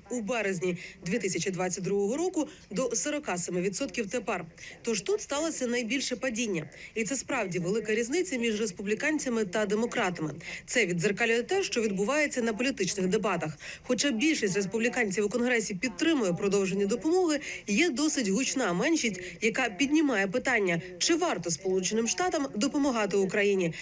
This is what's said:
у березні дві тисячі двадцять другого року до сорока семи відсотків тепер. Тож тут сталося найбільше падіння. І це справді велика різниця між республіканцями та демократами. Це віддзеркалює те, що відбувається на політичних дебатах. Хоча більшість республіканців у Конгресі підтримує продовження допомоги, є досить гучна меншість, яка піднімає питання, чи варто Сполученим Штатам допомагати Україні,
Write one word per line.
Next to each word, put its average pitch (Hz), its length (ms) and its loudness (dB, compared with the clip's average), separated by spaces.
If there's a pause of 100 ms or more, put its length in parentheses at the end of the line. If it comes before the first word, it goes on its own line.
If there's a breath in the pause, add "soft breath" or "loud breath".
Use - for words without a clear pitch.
(100)
у 247 100 -4
березні 196 560 -2 (300 loud breath)
дві 202 120 0
тисячі 190 320 -2
двадцять 185 340 -2
другого 202 320 0
року 330 320 0 (220 loud breath)
до 185 260 0
сорока 294 420 -2
семи 180 220 -2
відсотків 208 500 -2
тепер. 214 340 -4 (380 loud breath)
Тож 226 180 -2
тут 415 200 0
сталося 294 460 -2
найбільше 240 500 -2
падіння. 208 540 -2 (240 loud breath)
І 220 100 0
це 269 120 -2
справді 208 420 -2
велика 214 360 0
різниця 262 420 0
між 226 240 0
республіканцями 226 840 0
та 208 220 0
демократами. 190 680 0 (320 loud breath)
Це 226 200 4
віддзеркалює 208 560 2
те, 381 200 0
що 254 180 -2
відбувається 226 600 2
на 226 100 2
політичних 196 540 0
дебатах. 185 520 0 (240 loud breath)
Хоча 262 280 2
більшість 226 460 2
республіканців 220 680 0
у 208 40 2
Конгресі 240 460 0
підтримує 254 580 2
продовження 196 540 2
допомоги, 311 540 2 (260 loud breath)
є 269 240 4
досить 277 380 0
гучна 226 440 0
меншість, 233 480 0 (200 loud breath)
яка 233 280 0
піднімає 262 580 2
питання, 190 540 2 (180 loud breath)
чи - 160 2
варто 254 360 0
Сполученим 190 580 0
Штатам 339 460 0
допомагати 233 600 2
Україні, 196 640 2